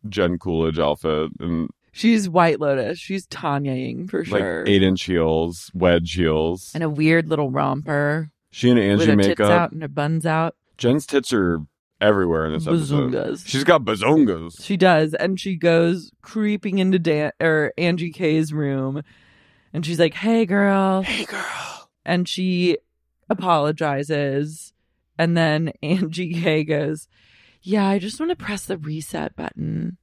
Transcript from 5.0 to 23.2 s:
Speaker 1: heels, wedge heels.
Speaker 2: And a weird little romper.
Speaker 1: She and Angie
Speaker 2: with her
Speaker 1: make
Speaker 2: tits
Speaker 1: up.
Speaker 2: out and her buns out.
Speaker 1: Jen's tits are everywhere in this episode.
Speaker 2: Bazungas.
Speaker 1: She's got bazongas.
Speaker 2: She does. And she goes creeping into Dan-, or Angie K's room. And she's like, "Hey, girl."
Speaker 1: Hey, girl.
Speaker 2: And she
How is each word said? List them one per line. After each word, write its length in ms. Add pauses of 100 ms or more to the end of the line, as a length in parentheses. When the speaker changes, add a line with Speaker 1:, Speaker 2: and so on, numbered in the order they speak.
Speaker 1:
heels, 720
wedge 380
heels. 600
Speaker 2:
And 100
a 60
weird 400
little 220
romper. 800 (180)
Speaker 1:
She 220
and 80
Angie 180
Speaker 2:
with 120
her 60
Speaker 1:
make 120
Speaker 2:
tits 140
Speaker 1:
up. 100
Speaker 2:
out 200
and 120
her 40
buns 380
out. 300 (200)
Speaker 1:
Jen's 300
tits 260
are 280 (420)
everywhere 460
in 60
this 120
episode. 480
Speaker 2:
Bazungas. 340
Speaker 1:
She's 160
got 220
bazongas. 800
Speaker 2:
She 100
does. 380
And 260
she 160
goes 560 (120)
creeping 560
into 180
Dan-, 420
or 380
Angie 340
K's 400
room. 520 (680)
And 140
she's 140
like, 160
"Hey, 320
girl." 560
Speaker 1:
Hey, 220
girl. 640 (160)
Speaker 2:
And 220
she 520 (500)